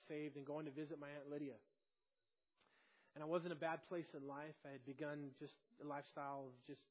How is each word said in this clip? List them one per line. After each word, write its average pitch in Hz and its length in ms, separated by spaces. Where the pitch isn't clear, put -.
saved, 151 280
and 143 80
going 151 220
to 139 60
visit 151 280
my 143 80
Aunt 143 220
Lydia. 143 260
And 151 100
I - 20
was 165 180
in 175 80
a 160 40
bad 165 320
place 175 240
in 139 160
life. 147 280
I 139 60
had 131 120
begun 143 540
just 147 160
a 147 40
lifestyle 139 640
of - 20
just 139 240